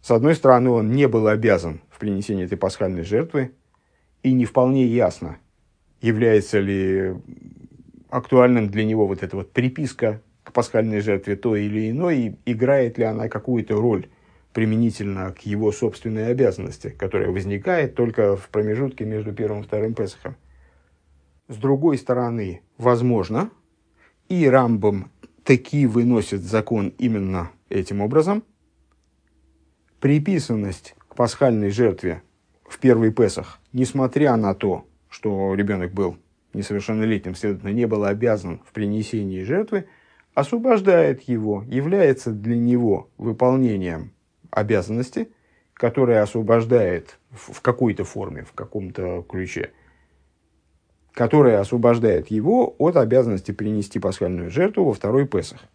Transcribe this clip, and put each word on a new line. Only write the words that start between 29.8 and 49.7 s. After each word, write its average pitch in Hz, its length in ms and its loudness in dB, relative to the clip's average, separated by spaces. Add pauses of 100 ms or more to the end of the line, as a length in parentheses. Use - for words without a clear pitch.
приписанность 135 960 -2 (120)
к - 80 -20
пасхальной 117 560 2
жертве 92 500 0 (420)
в - 140 -20
первый 113 340 4
Песах, - 480 -2 (140)
несмотря 131 600 0
на 101 180 0
то, 95 320 -4 (240)
что 98 460 -4
ребенок 98 380 -2
был 95 240 -4 (360)
несовершеннолетним, 104 800 -4
следовательно, 101 400 -4
не 117 140 0
был 107 160 0
обязан 101 640 -2
в - 60 -20
принесении 104 720 -4
жертвы, 190 460 -4 (480)
освобождает 190 880 2
его, 107 440 -2
является 139 640 0
для 107 240 -4
него 120 600 0
выполнением 110 920 0 (440)
обязанности, 110 760 -2 (420)
которая 120 480 2
освобождает 113 960 0 (140)
в, - 220 -20
в - 80 -18
какой-то 113 420 0
форме, - 400 -12
в - 100 -20
каком-то 92 760 -10
ключе, 92 440 -8 (1400)